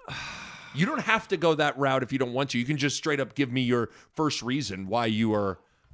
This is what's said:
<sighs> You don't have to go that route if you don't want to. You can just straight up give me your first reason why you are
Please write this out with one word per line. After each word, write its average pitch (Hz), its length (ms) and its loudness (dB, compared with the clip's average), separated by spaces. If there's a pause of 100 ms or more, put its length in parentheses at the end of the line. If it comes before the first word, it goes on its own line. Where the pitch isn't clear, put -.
<sighs> - 60 -10 (640)
You 160 100 2
don't 277 160 -2
have 220 260 0
to 190 80 2
go 160 180 4
that 147 240 0
route 135 240 2
if 120 100 -4
you 131 60 0
don't 123 140 0
want 135 180 0
to. 123 80 0
You 120 60 0
can 147 140 0
just 135 180 0
straight 147 240 0
up 127 160 -6
give 135 160 0
me 131 80 0
your 120 300 2 (260)
first 151 260 0
reason 107 460 -4
why 117 180 0
you 110 260 2
are 101 280 0 (340)